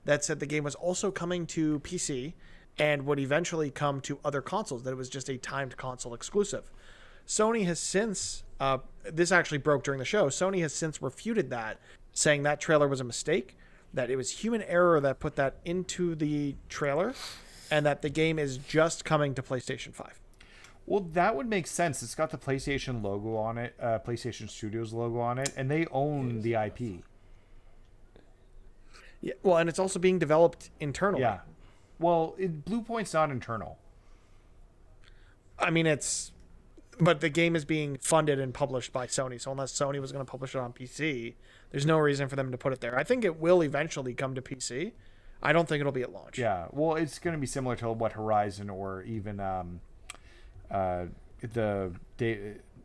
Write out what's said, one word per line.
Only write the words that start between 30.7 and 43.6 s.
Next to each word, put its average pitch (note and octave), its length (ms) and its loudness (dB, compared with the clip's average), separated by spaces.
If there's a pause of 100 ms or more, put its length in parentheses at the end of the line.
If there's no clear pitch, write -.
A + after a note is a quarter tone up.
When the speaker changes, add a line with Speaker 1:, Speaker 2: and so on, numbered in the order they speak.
Speaker 1:
internally. D3+ 440 0
Speaker 2:
Yeah. F#2+ 180 2 (580)
Well, E3 400 4
it, E3 280 -2
Bluepoint's A3+ 480 -2
not D#3 160 4
internal. A2 480 -6 (1800)
Speaker 1:
I F3 120 2
mean, E3 160 4
it's, - 460 0 (680)
but E3 200 6
the E3 100 2
game E3+ 260 2
is D3+ 80 0
being D3 320 -2
funded D3+ 420 4
and C3 140 -2
published C3 400 -2
by B2+ 140 -4
Sony, B2+ 340 -4
so C3+ 100 -8
unless C3+ 220 -6
Sony C#3 280 -2
was C3+ 120 -8
gonna C#3 140 -6
publish C3 280 -10
it C#3 40 -2
on B2 160 -6
P B2+ 100 -14
C, B2 500 -4 (360)
there's C#3+ 160 0
no D#3+ 120 6
reason C#3+ 300 4
for C3+ 80 -6
them C3+ 160 -2
to B2 60 -6
put C3+ 160 0
it A#2+ 60 -8
there. A#2+ 160 -2
I C#3 80 2
think B3 200 2
it D#3+ 160 2
will F3 220 8